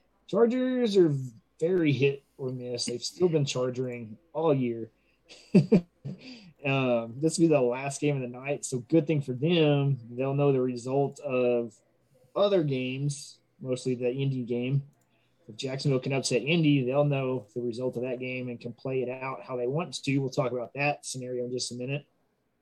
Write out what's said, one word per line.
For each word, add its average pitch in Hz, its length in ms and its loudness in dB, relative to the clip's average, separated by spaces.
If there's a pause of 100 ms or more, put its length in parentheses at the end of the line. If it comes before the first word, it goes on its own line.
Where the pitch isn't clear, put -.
(280)
Chargers 240 680 2
are 165 160 6 (460)
very 165 320 2
hit 139 320 2 (160)
or 131 100 -6
miss. 123 360 -6
They've 120 180 -6
still 180 260 0
been 151 160 2
charging 123 720 -4 (140)
all 156 200 2
year. 117 380 0 (640)
<laughs> 180 80 10 (1040)
Um, 123 540 0
this 160 180 0
will 170 60 4
be 160 100 6
the 139 80 6
last 135 380 -2
game 147 160 2
of 131 60 -4
the 123 60 -6 (120)
night, 135 240 -6
so 127 160 -4
good 156 260 2
thing 151 160 2
for 131 120 -4
them. 143 640 4 (140)
They'll 135 220 -2
know 143 200 4
the 127 80 4
result 127 580 -2
of 123 540 0 (640)
other 196 260 4
games, 135 720 -4 (240)
mostly 127 340 -2
the 123 140 -2
Indy 131 340 -2
game. 123 380 -2 (680)
If 107 80 -16
Jacksonville 135 420 -2
can 135 140 -4
upset 131 280 0
Indy, 147 440 2
they'll 139 180 2
know 135 500 0
the 123 80 -6
result 123 360 -4
of 120 60 -4
that 127 180 -6
game 127 260 -8
and 120 140 -10
can 123 100 -10
play 131 300 -6
it 120 80 -4
out 131 340 -8
how 127 140 -8
they 123 100 -2
want 147 360 -4
to. 139 160 0
We'll 135 100 -2
talk 127 240 -2
about 120 220 -8
that 147 300 -4
scenario 127 380 -6
in 123 80 -6
just 123 220 -6
a - 20 -10
minute. 135 300 -6 (560)